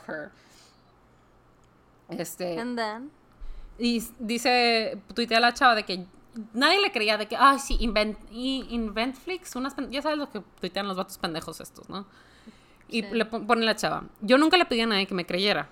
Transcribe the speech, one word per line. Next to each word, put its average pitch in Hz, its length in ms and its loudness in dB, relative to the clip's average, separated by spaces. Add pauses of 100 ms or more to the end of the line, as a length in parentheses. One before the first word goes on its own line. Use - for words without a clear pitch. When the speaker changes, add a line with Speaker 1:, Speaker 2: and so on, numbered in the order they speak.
Speaker 1:
her. 156 240 -10 (1800)
Speaker 2:
her. - 0 -
Este, 170 500 -6
Speaker 1:
And 240 180 -6
then? 226 340 -6 (640)
Speaker 2:
y 240 200 2
s-, 226 220 -6
dice, 233 840 2 (120)
tuitea 226 260 2
la 240 140 4
chava 247 220 6
de 214 80 -2
que 185 220 -6 (480)
nadie 311 280 4
le 403 100 2
creía, 214 260 0
de 208 100 -4
que, - 100 -6
"Ay, 269 220 6
sí, - 220 -2
invent-, 214 360 0 (140)
i-, 254 380 -4
Inventflix", 233 840 -6
unas 262 200 -6
pen-, 233 160 -8
ya 277 100 -4
sabes 302 160 -2
lo 285 120 -6
que 208 120 -10 (180)
tuitean - 280 -6
los 190 100 -4
vatos 185 200 -8
pendejos 165 440 -8
estos, - 280 -18
¿no? 196 160 -10 (840)
Y 226 160 -4
Speaker 1:
Sí. 202 80 -10
Speaker 2:
le 226 140 0
pon-, 220 200 -8
pone 226 200 2
la 220 100 2
chava, 156 280 -4 (180)
"Yo 220 160 6
nunca 320 200 6
le 349 80 6
pedí 240 160 0
a 226 60 2
nadie 196 180 2
que 190 80 -6
me 180 120 -2
creyera. 180 460 0